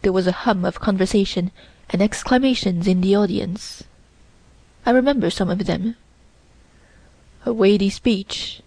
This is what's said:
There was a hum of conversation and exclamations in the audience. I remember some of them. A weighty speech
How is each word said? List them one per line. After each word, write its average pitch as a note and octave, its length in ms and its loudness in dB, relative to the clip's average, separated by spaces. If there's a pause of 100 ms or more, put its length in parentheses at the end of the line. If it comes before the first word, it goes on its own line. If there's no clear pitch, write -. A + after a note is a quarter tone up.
There F#3+ 120 0
was F#3 140 2
a F#3 40 2
hum F#3 340 -2
of F3+ 140 -4
conversation F#3+ 720 0 (380)
and F3+ 120 0
exclamations G#3+ 840 0
in F#3 140 2
the F#3+ 140 4
audience. G3 680 -2 (1000)
I A#3 60 0
remember B3+ 380 2
some F3+ 200 -2
of F#3+ 160 -2
them. A3 300 -4 (1500)
A A#3+ 80 -2
weighty G3+ 360 4
speech - 760 -4